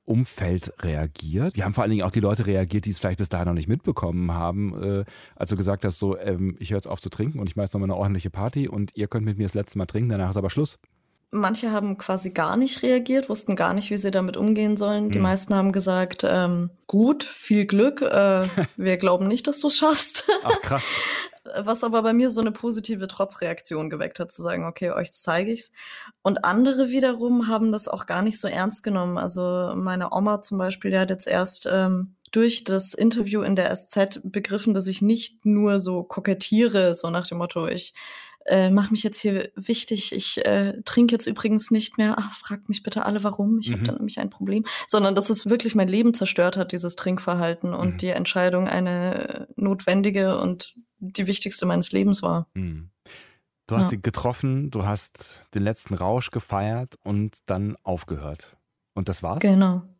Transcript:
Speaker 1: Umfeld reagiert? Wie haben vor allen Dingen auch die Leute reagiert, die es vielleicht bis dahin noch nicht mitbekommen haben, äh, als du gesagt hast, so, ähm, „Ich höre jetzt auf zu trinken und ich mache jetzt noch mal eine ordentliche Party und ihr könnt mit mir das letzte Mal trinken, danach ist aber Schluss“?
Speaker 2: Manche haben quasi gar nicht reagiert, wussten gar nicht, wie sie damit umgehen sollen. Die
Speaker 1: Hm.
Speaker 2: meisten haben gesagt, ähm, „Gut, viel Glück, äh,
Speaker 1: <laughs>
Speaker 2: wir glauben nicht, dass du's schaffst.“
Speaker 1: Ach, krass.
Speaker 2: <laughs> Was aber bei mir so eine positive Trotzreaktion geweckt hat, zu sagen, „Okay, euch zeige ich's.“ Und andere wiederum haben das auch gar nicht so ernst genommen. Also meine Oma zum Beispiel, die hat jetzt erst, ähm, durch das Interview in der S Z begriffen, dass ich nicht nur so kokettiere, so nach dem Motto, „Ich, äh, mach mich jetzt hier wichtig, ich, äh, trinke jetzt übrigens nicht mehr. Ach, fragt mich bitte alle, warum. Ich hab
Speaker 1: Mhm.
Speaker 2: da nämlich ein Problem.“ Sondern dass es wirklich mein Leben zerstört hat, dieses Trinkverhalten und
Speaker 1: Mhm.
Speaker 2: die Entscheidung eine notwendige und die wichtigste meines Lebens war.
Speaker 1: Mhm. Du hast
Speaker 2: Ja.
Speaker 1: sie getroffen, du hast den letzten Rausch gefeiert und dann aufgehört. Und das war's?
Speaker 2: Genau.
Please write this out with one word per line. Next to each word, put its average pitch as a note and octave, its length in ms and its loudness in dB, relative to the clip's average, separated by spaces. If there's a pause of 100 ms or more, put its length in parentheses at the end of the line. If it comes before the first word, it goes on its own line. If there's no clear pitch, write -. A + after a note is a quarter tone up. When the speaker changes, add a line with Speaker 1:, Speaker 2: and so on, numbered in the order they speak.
Speaker 1:
Umfeld G2+ 680 0 (120)
reagiert? D#2+ 720 -2
Wie G2 80 -2
haben G2+ 100 -2
vor B2 80 0
allen G#2+ 100 0
Dingen G2+ 120 0
auch F#2+ 80 -2
die A#2+ 80 0
Leute G#2 260 2
reagiert, F#2+ 400 0
die G#2 60 -2
es - 80 -6
vielleicht F#2 180 -2
bis G2 120 -2
dahin F2 180 -2
noch F2 80 2
nicht E2 140 -2
mitbekommen F2+ 640 -2
haben, F#2+ 680 -2
äh, G2+ 40 -6 (300)
als F#2 140 -4
du G2+ 60 -2
gesagt G2 280 0
hast, F#2+ 140 -2
so, G2 220 0
ähm, F#2 400 -2
„Ich F2 100 -8
höre G#2 80 0
jetzt - 100 -6
auf - 140 -8
zu F#2+ 80 -8
trinken C3+ 300 -6
und G2 100 -4
ich - 60 -8
mache G2+ 100 -2
jetzt - 80 -6
noch G2+ 60 -2
mal G2 80 -2
eine F#2+ 80 -2
ordentliche G2 340 -2
Party B2 380 -4
und G2+ 280 -6
ihr G#2 120 -2
könnt G#2+ 180 -2
mit G#2 140 -2
mir G#2 60 0
das F#2+ 100 -4
letzte G2+ 240 -4
Mal F#2 80 -4
trinken, A#2 220 -2
danach G2 200 0
ist G2 80 -2
aber F#2+ 140 0
Schluss“? D3 260 -2 (540)
Speaker 2:
Manche A3+ 400 0
haben G3+ 260 -2
quasi F#3+ 320 -4
gar F3 260 0
nicht C4 280 0
reagiert, B3+ 440 2
wussten G3+ 300 -2
gar F3+ 160 2
nicht, G3+ 160 -2
wie G#3 80 -2
sie G3 140 -2
damit F#3 260 0
umgehen G#3+ 400 2
sollen. G#3 340 0
Die G3+ 60 2
Speaker 1:
Hm. G3 60 4
Speaker 2:
meisten F#3+ 320 2
haben F#3+ 180 4
gesagt, F#3 520 0
ähm, F3 440 2 (180)
„Gut, B3+ 380 4
viel - 400 2
Glück, A3 360 2
äh, G3 460 4
Speaker 1:
<laughs> F3+ 300 -2
Speaker 2:
wir F#3 200 2
glauben F#3 300 2
nicht, A#3+ 180 0
dass D4 140 0
du's D4 160 2
schaffst.“ - 500 2 (160)
Speaker 1:
Ach, - 200 2
krass. - 420 -2
Speaker 2:
<laughs> - 560 -8
Was A3 240 -2
aber A3+ 200 2
bei A3+ 100 2
mir B3 160 6
so A3 120 0
eine A3 100 2
positive A3 560 -4
Trotzreaktion E3+ 840 -4
geweckt D#3 300 -6
hat, E3+ 120 -4
zu - 100 -6
sagen, E3+ 240 -4
„Okay, E3+ 260 -6
euch F3 200 -4
zeige F#3 400 -2
ich's.“ - 200 -8 (520)
Und G3 220 0
andere B3+ 460 4
wiederum B3 580 2
haben A3 240 2
das G#3+ 160 -2
auch - 160 -6
gar F3+ 160 -2
nicht G#3+ 180 0
so G3+ 80 -4
ernst F#3+ 360 -4
genommen. F3+ 340 -2
Also F3+ 580 -2
meine F#3 380 -2
Oma G#3 280 2
zum G3+ 160 -4
Beispiel, F#3+ 340 -2
die F#3+ 80 4
hat F#3+ 100 2
jetzt F#3 180 -4
erst, - 440 2
ähm, F#3 440 2 (160)
durch A#3 320 4
das F#3+ 300 0
Interview G#3+ 480 2
in G3 160 2
der F3+ 140 2
S - 180 -2
Z - 340 0
begriffen, G3+ 500 -2
dass F#3+ 140 -2
ich F#3+ 140 -4
nicht A3+ 440 0
nur G#3 360 4
so F3+ 220 -2
kokettiere, G3 920 2
so E3+ 140 -4
nach F3 180 -4
dem F3 120 -8
Motto, E3+ 280 -4
„Ich, - 260 -6 (520)
äh, F#3 240 6
mach G3+ 220 4
mich G#3+ 120 2
jetzt G#3+ 160 -2
hier G3 360 0
wichtig, G#3+ 580 -2
ich, - 320 -2
äh, G3+ 400 2
trinke A#3+ 280 4
jetzt A3 140 2
übrigens G#3+ 440 2
nicht A3 260 0
mehr. G#3+ 200 2
Ach, G3+ 200 -4
fragt - 320 -10
mich G3+ 140 -4
bitte G#3 220 -2
alle, G#3 180 0
warum. G#3 380 2
Ich A3 120 -2
hab - 80 -2
Speaker 1:
Mhm. - 20 -2
Speaker 2:
da A#2 100 0
nämlich - 260 -6
ein G3+ 100 -4
Problem.“ G3+ 360 -2 (220)
Sondern G3 280 4
dass G3+ 140 2
es G#3 200 0
wirklich A#3 260 2
mein F#3+ 120 4
Leben A3+ 260 4
zerstört F#3 440 2
hat, F3+ 140 -2
dieses F3 240 -2
Trinkverhalten F3 800 -2
und F3+ 220 -2
Speaker 1:
Mhm. - 60 -8
Speaker 2:
die F#3 80 -2
Entscheidung F3+ 580 0
eine F3+ 880 -2
notwendige G3 840 2
und F3+ 360 -4 (240)
die F#3+ 280 -6
wichtigste G3 380 0
meines F3 260 2
Lebens G3 300 2
war. E2+ 320 0
Speaker 1:
Mhm. E2+ 380 -8 (760)
Du A2 100 -2
hast F#3+ 80 6
Speaker 2:
Ja. F3+ 60 2
Speaker 1:
sie G2 100 -4
getroffen, C3 720 0
du G2+ 140 -2
hast - 560 -6 (120)
den G2+ 100 0
letzten G#2+ 300 -2
Rausch G2 380 0
gefeiert A2 720 -4
und G#2 460 -4
dann G2+ 340 -2
aufgehört. D#2 720 -8 (360)
Und G2 160 -4
das - 140 -4
war's? G2 180 -4
Speaker 2:
Genau. F#3+ 420 4 (160)